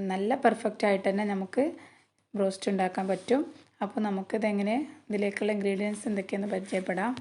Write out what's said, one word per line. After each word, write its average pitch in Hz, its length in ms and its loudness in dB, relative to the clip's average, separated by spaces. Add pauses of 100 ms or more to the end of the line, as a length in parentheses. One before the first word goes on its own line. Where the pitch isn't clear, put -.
(120)
നല്ല 196 180 0 (140)
പെർഫെക്റ്റ് 214 460 2
ആയിട്ട് 196 180 2
തന്നെ 202 240 2
നമുക്ക് 196 320 0 (720)
ബ്രോസ്റ്റ് 196 380 0
ഉണ്ടാക്കാൻ 190 380 0
പറ്റും. 240 280 2 (460)
അപ്പോൾ 214 220 -2
നമുക്കിതെങ്ങനെ, 202 680 0 (320)
ഇതിലേക്കുള്ള 208 480 0
ഇൻഗ്രീഡിയൻസ് 202 560 -2
എന്തൊക്കെയെന്ന് 196 440 -2
പരിചയപ്പെടാം. 190 640 -2